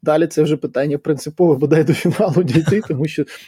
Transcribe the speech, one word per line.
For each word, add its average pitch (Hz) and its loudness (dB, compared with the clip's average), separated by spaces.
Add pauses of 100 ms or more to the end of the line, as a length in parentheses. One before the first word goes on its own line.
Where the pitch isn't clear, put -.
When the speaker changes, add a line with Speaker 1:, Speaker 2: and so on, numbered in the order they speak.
Speaker 1:
далі 156 2
це 156 -2
вже 151 0
питання 143 -4
принципове, 151 0
бодай 147 2
до 151 2
фіналу 185 0
дійти, 165 2
Speaker 2:
<laughs> - -12
Speaker 1:
тому 147 -2
що 151 -4 (240)